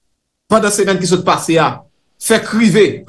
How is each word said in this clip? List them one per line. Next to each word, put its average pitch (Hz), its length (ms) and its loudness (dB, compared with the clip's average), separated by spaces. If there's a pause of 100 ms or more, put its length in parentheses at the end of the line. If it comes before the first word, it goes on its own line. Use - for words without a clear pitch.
(480)
pandan 208 260 2
semèn 190 260 0
ki 170 100 -4
sot 175 160 0
pase 165 320 0
a, 139 240 -2 (400)
fè 220 220 0
krive, 214 420 2 (220)